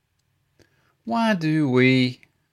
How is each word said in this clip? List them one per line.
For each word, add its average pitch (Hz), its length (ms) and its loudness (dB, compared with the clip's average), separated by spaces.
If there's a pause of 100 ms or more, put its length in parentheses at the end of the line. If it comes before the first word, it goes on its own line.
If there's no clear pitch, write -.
(1040)
Why 226 280 -2
do 156 380 -2
we, 127 500 2 (320)